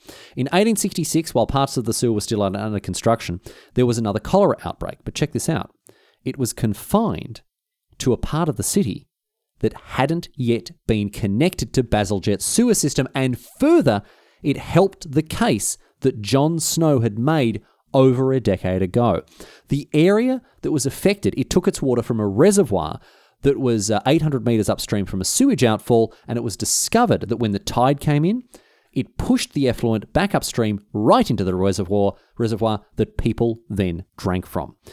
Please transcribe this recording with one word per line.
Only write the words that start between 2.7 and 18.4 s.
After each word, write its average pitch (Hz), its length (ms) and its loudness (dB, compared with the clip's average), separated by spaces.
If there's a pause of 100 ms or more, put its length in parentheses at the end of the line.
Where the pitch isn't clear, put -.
construction, 95 600 -2 (340)
there 123 120 2
was 117 120 0
another 107 200 -2
cholera 185 460 2
outbreak. - 400 -10
But - 100 -10
check - 160 -4
this - 180 -4
out. 156 240 -4 (520)
It 131 120 -6
was 127 160 -4
confined 120 880 -2 (560)
to 123 140 0
a 107 60 0
part 160 300 -2
of - 80 -4
the 101 80 -4
city - 440 -2 (520)
that 113 120 0
hadn't 160 640 -4
yet 117 360 -2 (160)
been 104 220 0
connected 113 640 -2
to 131 100 0
Bazalgette's 101 600 -2
sewer 233 300 2
system, 139 400 -2
and 131 240 -2
further, 190 640 2 (400)
it 147 160 -2
helped 180 520 0
the 147 120 0
case 160 560 -4 (220)
that 127 200 0
John 139 380 2
Snow 151 420 2
had 110 180 0
made 123 440 0 (320)
over 131 400 4
a 131 60 0